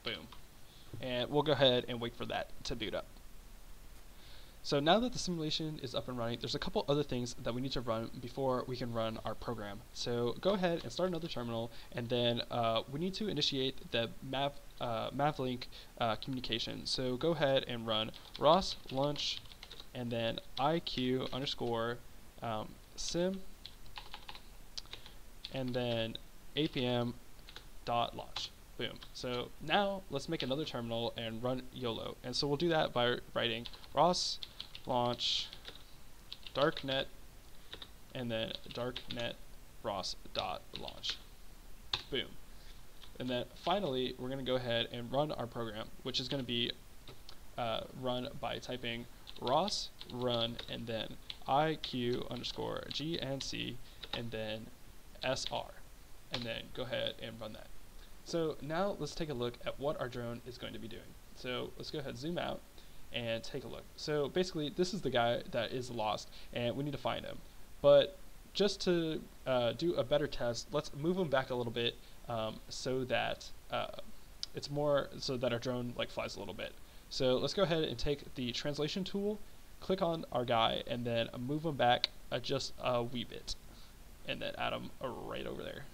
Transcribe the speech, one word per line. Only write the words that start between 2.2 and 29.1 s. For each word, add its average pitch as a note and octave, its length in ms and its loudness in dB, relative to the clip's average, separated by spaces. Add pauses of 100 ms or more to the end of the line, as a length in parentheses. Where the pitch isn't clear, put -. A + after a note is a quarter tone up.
that A2+ 240 0 (160)
to C#3 100 -2
boot G#2+ 200 -2
up. E2+ 100 -2 (1600)
So C#3+ 160 4
now D#3+ 200 8
that B3 120 2
the - 60 -2
simulation D#3 640 0
is B2 120 -4
up - 140 -2
and B2 100 -4
running, A#2 220 0
there's B2 160 -2
a - 20 0
couple - 300 0
other C#3+ 160 4
things B2 380 0
that A#2+ 120 0
we B2 80 0
need C3+ 100 -2
to - 80 0
run A2+ 300 0 (100)
before B2+ 460 0
we B2+ 100 -4
can A#2+ 160 -2
run A2+ 320 2
our A2 100 0
program. G#2 460 -4 (140)
So A#2+ 480 2
go F3+ 80 6
ahead F3+ 320 4
and A#2 100 -6
start F3+ 160 2
another E3+ 200 0
terminal, A#2 420 -2 (220)
and A#2 160 -2
then, A#2+ 420 4
uh, A2+ 320 4 (100)
we C#3+ 60 -2
need F#3 160 0
to G#3+ 140 0
initiate C#3 640 0
the A#2 180 2 (180)
Mav-, C#3 320 0 (200)
uh, A2+ 300 0
Mavlink, C3 580 2 (300)
uh, A2+ 180 4
communication. A#2 680 -2
So B2+ 320 2
go D#3+ 140 4
ahead C#3 360 6
and A#2 200 -4
run A2 240 2 (280)
Ross E3+ 380 8 (140)
launch C#3+ 500 0 (540)
and A#2+ 160 -2
then A#2 280 0 (200)
I D#3 220 4
Q B2+ 520 2
underscore, A#2+ 680 0 (440)
um, A2+ 260 -2 (280)
sim, F#3 440 2 (2000)
and B2+ 220 -2
then A#2+ 420 2 (400)
A D3+ 120 4
P C3 160 0
M A#2+ 300 4 (680)
dot A#2 320 2
launch. - 340 -6 (260)
Boom. A#2 220 -4 (140)